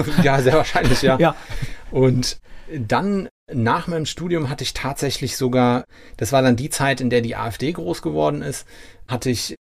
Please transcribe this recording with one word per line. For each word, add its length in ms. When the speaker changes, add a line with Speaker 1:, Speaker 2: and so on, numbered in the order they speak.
Speaker 1:
<laughs> 200
ja, 180
sehr 120
wahrscheinlich, 480
ja. 160
Speaker 2:
<laughs> 20
Ja. 160
Speaker 1:
Und 480
dann 560
nach 360
meinem 180
Studium 420
hatte 160
ich 120
tatsächlich 640
sogar, 480
das 140
war 120
dann 120
die 140
Zeit, 320
in 80
der 120
die 140
A 120
F 100
D 140
groß 320
geworden 400
ist, 240
hatte 240
ich 320